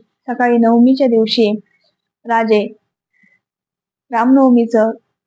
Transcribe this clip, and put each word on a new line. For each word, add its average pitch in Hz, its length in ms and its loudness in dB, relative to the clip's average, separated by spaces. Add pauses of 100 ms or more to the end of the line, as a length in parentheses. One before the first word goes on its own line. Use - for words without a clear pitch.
(280)
सकाळी 240 300 -2
नवमीच्या 240 480 2
दिवशी 226 440 0 (760)
राजे 220 400 -2 (1400)
रामनवमीचं 240 800 2 (360)